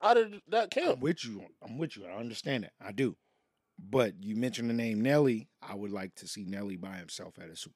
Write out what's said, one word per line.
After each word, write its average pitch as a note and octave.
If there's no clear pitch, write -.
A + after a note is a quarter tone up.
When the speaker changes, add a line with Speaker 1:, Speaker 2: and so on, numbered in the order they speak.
Speaker 1:
out A#3+
of G#3+
that G#3+
camp. D4
Speaker 2:
I'm -
with D#3
you. F#3+
I'm A#2+
with D#3+
you. G2
I F2+
understand A#2
that. -
I G#2
do. G#2+
But G#2+
you G#2+
mentioned A#2
the A#2
name A2+
Nelly. C3+
I -
would G2+
like G2
to F#2
see G#2
Nelly G2
by F#2+
himself F2
at E2
a E2
Super -